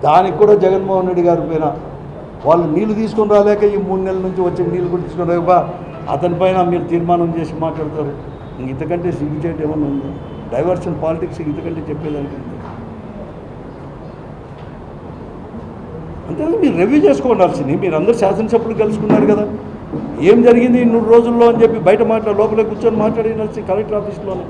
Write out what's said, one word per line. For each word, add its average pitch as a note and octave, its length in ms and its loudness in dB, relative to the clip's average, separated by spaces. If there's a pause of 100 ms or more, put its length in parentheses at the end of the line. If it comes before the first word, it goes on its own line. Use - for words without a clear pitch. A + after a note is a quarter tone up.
దానికి F3 340 4
కూడా G#3 140 8 (100)
జగన్మోహన్ F#3+ 460 2
రెడ్డి F3 180 2
గారి E3 220 2
పైన D#3 160 0 (800)
వాళ్ళు E3+ 260 6
నీళ్లు G#3+ 280 0
తీసుకొని G#3+ 340 0
రాలేక, G#3 280 4 (120)
ఈ - 20 0 (100)
మూడు F#3+ 200 0
నెలల F#3+ 180 -2
నుంచి F#3 220 -2
వచ్చే F3 240 -2
నీళ్లు F3 220 -2
కూడా F3 120 -2
తీసుకొని E3+ 260 -4
రాలేక, F3 200 2 (640)
అతనిపైన F3+ 440 0 (140)
మీరు E3+ 120 0 (100)
తీర్మానం E3+ 440 2
చేసి D#3+ 160 -6 (120)
మాట్లాడతారు. D3+ 460 -6 (460)
ఇంక B2+ 160 -8
ఇంతకంటే E3+ 460 -4
సిగ్గుచేటు D3+ 480 -4
ఏమన్నా D3+ 240 -2
ఉందా? C#3 180 -4 (460)
డైవర్షన్ E3+ 480 -2
పాలిటిక్స్ D#3+ 360 -4 (120)
ఇంతకంటే D#3 300 -6 (100)
చెప్పేదానికి D3 480 -8
ఉంది. A#2+ 180 -12 (3750)
అంతే, - 160 -4 (200)
మీరు C4 180 4
రివ్యూ B3 260 4
చేసుకోవాల్సింది. F3+ 680 2 (100)
మీరు D#3+ 160 0
అందరూ A3+ 240 4
శాసనసభ్యులు A3 580 0
కలుసుకున్నారు G#3+ 500 2
కదా, G#3 140 0 (840)
ఏం A3+ 80 8 (100)
జరిగింది A#3+ 360 6
ఈ - 80 4
నూరు A3+ 220 2
రోజుల్లో A#3 380 6
అని A3+ 120 4
చెప్పి - 240 4
బయట G#3 140 6 (100)
మాట్లా-, G#3+ 300 0
లోపల A3 280 2
కూర్చొని A3 360 0
మాట్లాడినాల్సి A3 680 -2
కలెక్టర్ G#3 300 -2
ఆఫీస్లోనే. G3 480 -8